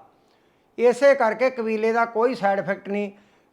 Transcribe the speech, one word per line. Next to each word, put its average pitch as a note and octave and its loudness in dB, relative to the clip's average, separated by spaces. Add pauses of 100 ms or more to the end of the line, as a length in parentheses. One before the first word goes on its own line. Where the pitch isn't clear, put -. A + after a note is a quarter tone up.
(800)
ਇਸੇ B3 4
ਕਰਕੇ A#3 0
ਕਬੀਲੇ A3 -2
ਦਾ A#3 0
ਕੋਈ A3+ 0
ਸਾਈਡ G3 0
ਇਫੈਕਟ F#3+ -6
ਨਹੀਂ। G3+ -6 (420)